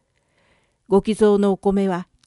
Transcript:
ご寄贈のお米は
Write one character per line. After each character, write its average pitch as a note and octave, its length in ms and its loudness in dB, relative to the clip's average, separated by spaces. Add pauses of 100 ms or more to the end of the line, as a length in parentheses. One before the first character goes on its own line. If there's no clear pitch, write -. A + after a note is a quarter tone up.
(880)
ご F#3+ 140 2
寄 A3 120 -2
贈 G#3 240 2
の G3+ 140 0
お F#3 40 -4
米 G3 320 -2
は F3+ 200 -6 (180)